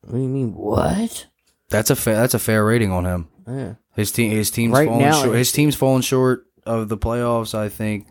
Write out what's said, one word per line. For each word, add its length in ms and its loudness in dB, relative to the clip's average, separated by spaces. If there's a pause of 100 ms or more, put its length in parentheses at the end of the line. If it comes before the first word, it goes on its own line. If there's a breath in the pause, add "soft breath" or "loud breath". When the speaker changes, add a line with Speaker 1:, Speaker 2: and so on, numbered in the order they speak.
Speaker 1:
What 160 -14
do 40 -2
you 60 -2
mean, 260 -2
what? 720 -2 (420)
Speaker 2:
That's 200 0
a 60 6
fa-, 160 -2
that's 220 2
a 60 0
fair 260 2
rating 260 2
on 140 0
him. 220 -2 (200)
Speaker 1:
Yeah. 260 -8 (220)
Speaker 2:
His 160 -2
team, 200 0
his 200 0
team's 220 0
Speaker 1:
Right 140 4
Speaker 2:
falling 180 2
Speaker 1:
now, 80 4
Speaker 2:
short. 160 2
Speaker 1:
it's 80 2
Speaker 2:
His 160 0
team's 220 2
falling 260 2
short 440 0 (200)
of 240 -4
the 80 -4
playoffs, 580 -2
I 140 -2
think. 420 -6